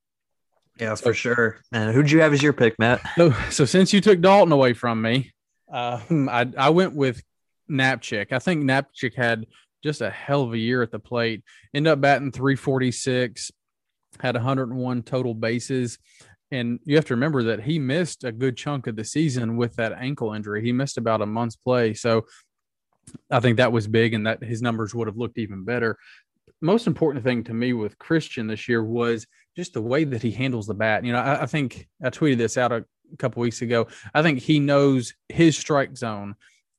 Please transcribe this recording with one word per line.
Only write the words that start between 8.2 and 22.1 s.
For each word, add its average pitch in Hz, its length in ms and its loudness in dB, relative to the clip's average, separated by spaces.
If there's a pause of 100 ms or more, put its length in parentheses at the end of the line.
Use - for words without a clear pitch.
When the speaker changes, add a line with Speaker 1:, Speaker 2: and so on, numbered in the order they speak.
Speaker 2:
I 131 60 0
think 156 260 -2
Knapczyk 131 500 -2
had 117 320 -2 (380)
just 147 160 -6
a 107 100 -4
hell 143 320 -2
of 117 100 -4
a 117 60 -4
year 120 240 0
at 113 80 -4
the 110 80 -10
plate. 113 460 -4 (280)
Ended 151 200 4
up 143 80 2
batting 139 320 2
three 135 240 0
forty-six, 127 960 -2 (680)
had 127 160 -2
a 123 60 -4
hundred 127 300 -2
and 127 80 -8
one 123 260 -4
total 123 300 -4
bases. 120 640 -4 (520)
And 120 340 -4
you 143 120 2
have 156 100 4
to 131 80 -2
remember 131 300 0
that 110 180 -2
he 151 160 -2
missed 147 460 -4
a 123 80 -6
good 120 240 -4
chunk 143 300 -6
of 117 100 -6
the 110 80 -6
season 123 520 -2
with 120 200 -2
that 113 160 -2
ankle 120 400 -6
injury. 107 300 -6
He 120 100 0
missed 135 260 -2
about 113 240 0
a 104 40 -2
month's 113 300 -4
play. 123 380 2
So 113 320 0 (1040)